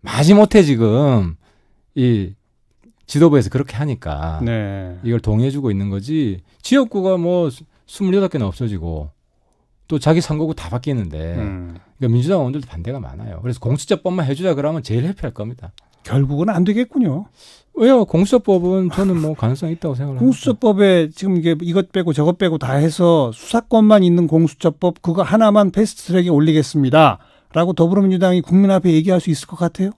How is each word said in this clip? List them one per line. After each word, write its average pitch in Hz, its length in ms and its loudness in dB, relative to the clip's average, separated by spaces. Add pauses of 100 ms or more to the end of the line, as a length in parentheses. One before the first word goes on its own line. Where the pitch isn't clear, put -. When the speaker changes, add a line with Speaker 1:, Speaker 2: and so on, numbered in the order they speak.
Speaker 1:
마지못해 196 640 4
지금 113 720 2 (580)
이 113 400 0 (720)
지도부에서 147 420 4
그렇게 - 280 -6
하니까 80 680 -6
Speaker 2:
네. 98 580 -6
Speaker 1:
이걸 117 180 -2
동의해주고 127 500 -2
있는 98 180 -2
거지. 101 540 -4 (180)
지역구가 202 560 0
뭐 175 320 0 (380)
스물여덟 190 420 -2
개나 127 180 -4
없어지고 85 600 -6 (800)
또 156 100 -2
자기 160 220 2
선거구 156 360 -4
다 - 120 -14
바뀌는데 90 680 -6
Speaker 2:
음. 90 420 -10 (180)
Speaker 1:
그러니까 123 180 -2
민주당 156 260 0
의원들도 139 280 -4
반대가 123 320 -10
많아요. 90 400 -14
그래서 120 200 -8
공수처법만 185 680 -2
해주자 151 280 -2
그러면 147 280 -4
제일 120 220 -4
해피할 170 280 -8
겁니다. 110 400 -14 (300)
Speaker 2:
결국은 143 480 -2
안 180 140 0
되겠군요. 208 600 -2 (480)
Speaker 1:
왜요? 247 320 4
공수처법은 185 840 0
저는 185 320 0
뭐 156 120 -4
가능성이 139 380 -2
있다고 165 220 -6
생각을 135 240 -6
합니다. 127 40 0
Speaker 2:
공수처법에 202 920 2
지금 190 240 -2
이게 165 240 0
이것 175 300 -2
빼고 175 200 -2
저것 151 240 0
빼고 160 220 -2
다 131 160 -4
해서 156 580 2
수사권만 214 720 2
있는 175 220 2
공수처법 160 760 0
그거 175 220 -4
하나만 208 480 4
패스트트랙에 185 580 -2
올리겠습니다.라고 151 1500 2
더불어민주당이 185 680 2
국민 196 280 4
앞에 185 220 2
얘기할 170 280 2
수 175 100 -4
있을 - 160 -4
것 170 100 -18
같아요? 175 420 -4